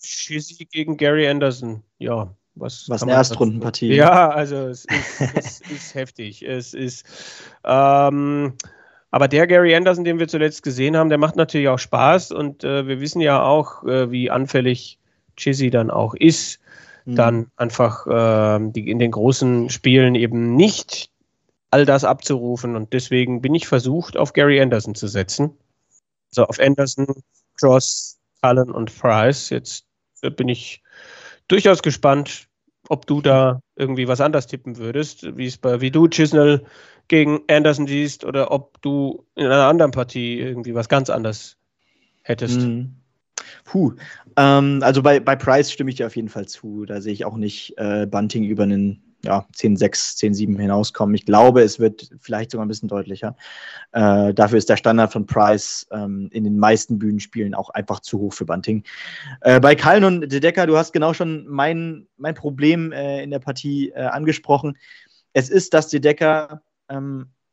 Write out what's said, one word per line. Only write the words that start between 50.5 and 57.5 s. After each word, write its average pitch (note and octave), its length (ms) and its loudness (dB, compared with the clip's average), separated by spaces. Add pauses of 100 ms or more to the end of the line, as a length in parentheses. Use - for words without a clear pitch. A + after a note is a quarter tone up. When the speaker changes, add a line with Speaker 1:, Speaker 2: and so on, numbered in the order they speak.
Speaker 2:
hinauskommen. G#2 560 -2
Ich G#2 120 -4
glaube, B2 360 6
es G#2+ 180 2
wird A2 300 -2 (100)
vielleicht A2 320 -8
sogar A2 140 -8
ein G#2 40 -6
bisschen G#2+ 200 -8
deutlicher. G2 460 -8 (560)
Äh, G#2 420 4
dafür G#2+ 240 4
ist G#2 120 2
der G#2+ 80 4
Standard A2+ 340 2
von G#2 160 -6
Price, G#2 640 0
ähm, G2+ 400 -8
in A2 120 -6
den G#2 140 -2
meisten G#2+ 400 2
Bühnenspielen G#2 560 -6